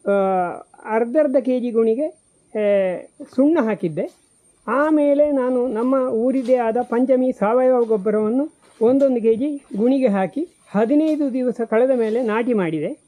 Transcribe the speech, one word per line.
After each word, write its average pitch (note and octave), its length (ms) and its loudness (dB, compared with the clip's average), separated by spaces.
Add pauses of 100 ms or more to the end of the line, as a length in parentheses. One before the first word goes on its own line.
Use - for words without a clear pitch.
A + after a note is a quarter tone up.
ಆ, G3+ 60 0 (800)
ಅರ್ಧರ್ಧ B3+ 460 0
ಕೆ B3+ 200 -2
ಜಿ A#3+ 100 -4
ಗುಣಿಗೆ, A3+ 360 0
ಆ, G3+ 920 -2 (380)
ಸುಣ್ಣ D4+ 240 4
ಹಾಕಿದ್ದೆ. G#3 680 -4 (420)
ಆಮೇಲೆ D4 640 2
ನಾನು B3+ 360 0
ನಮ್ಮ B3 260 -2
ಊರಿದೇ B3+ 640 0
ಆದ A3+ 260 -2
ಪಂಚಮಿ B3+ 500 0
ಸಾವಯವ B3 520 2
ಗೊಬ್ಬರವನ್ನು G#3+ 680 -2 (280)
ಒಂದೊಂದು B3+ 400 2
ಕೆ A3+ 140 2
ಜಿ C#4 280 -4 (140)
ಗುಣಿಗೆ B3+ 300 2
ಹಾಕಿ G3 420 -2 (220)
ಹದಿನೈದು C#4+ 600 0
ದಿವಸ B3 280 -4
ಕಳೆದ A3+ 300 0
ಮೇಲೆ A#3 320 0
ನಾಟಿ A3+ 320 -2
ಮಾಡಿದೆ. E3+ 540 -2